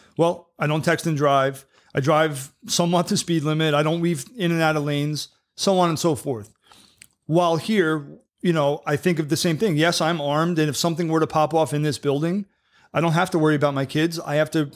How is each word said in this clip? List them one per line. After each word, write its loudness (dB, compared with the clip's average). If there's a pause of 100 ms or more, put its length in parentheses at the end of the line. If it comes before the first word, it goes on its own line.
(160)
Well, -2 (100)
I -2
don't -2
text 0
and 0
drive. 2 (300)
I 0
drive 0 (140)
somewhat 0
the 0
speed -2
limit. 0
I 2
don't 0
weave -2 (120)
in 0
and 0
out 2
of -2
lanes, -4 (280)
so 2
on 4
and 0
so 2
forth. -8 (720)
While 2
here, 0 (340)
you 2
know, 0
I 0
think 0
of -4
the 0
same 0
thing. 0
Yes, 2
I'm 0
armed, 0
and 2
if -4
something -2
were 2
to 2
pop 0
off 0
in -2
this -2
building, -2 (460)
I 0
don't 2
have 0
to 0
worry 4
about 0
my -2
kids. -2
I -4
have 0
to 0